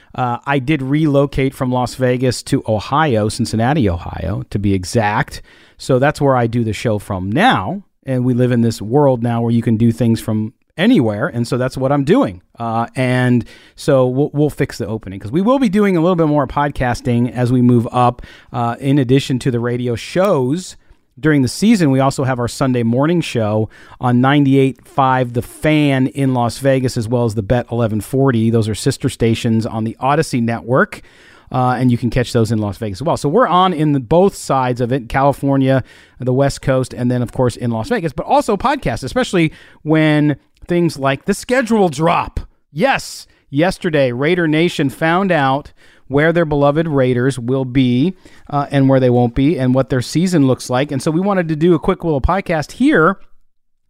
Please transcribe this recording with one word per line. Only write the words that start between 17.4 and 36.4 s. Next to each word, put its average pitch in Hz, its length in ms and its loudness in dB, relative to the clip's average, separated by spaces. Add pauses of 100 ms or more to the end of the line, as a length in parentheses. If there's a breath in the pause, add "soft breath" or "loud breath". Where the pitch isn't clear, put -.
we 127 80 2
move 120 320 4
up, 123 300 0 (280 loud breath)
uh, 120 300 -4
in 139 180 0
addition 135 420 2
to 139 100 -2
the 120 100 -2
radio 123 340 -4
shows. 170 840 -2 (420)
During 143 240 4
the 120 60 2
season, 190 420 2
we 131 100 2
also 135 240 0
have 127 140 -2
our 120 100 -2
Sunday 127 340 0
morning 143 380 2
show 107 480 -2 (320 loud breath)
on 123 220 2
ninety-eight 135 680 2
five 131 460 0
The 120 80 -2
Fan 143 640 0
in 135 260 -2
Las 120 260 -2
Vegas, 135 380 0
as 113 120 -4
well 120 180 0
as 104 80 -2
the 110 80 -2
Bet 120 280 -2
eleven 113 300 -2
forty. 127 480 2
Those 110 220 0
are 104 40 -4
sister 135 360 -4
stations 113 560 0
on 110 180 -6
the 113 160 -8
Odyssey 143 400 0
Network, 117 640 -2 (500 soft breath)
uh, 127 260 0
and 127 120 2
you 120 80 2
can 127 100 -2
catch 120 240 -2
those 113 180 2
in 110 80 0
Las 104 200 -4
Vegas 101 200 -8
as - 40 -10
well. 147 160 -2
So 147 100 -4
we're 208 200 2
on 180 260 2
in 151 180 0
the, 139 80 0
both 170 340 2
sides 127 460 -2
of 123 140 0
it, 117 160 -6
California, 135 760 0 (360 loud breath)
the 127 120 -2
West 135 300 0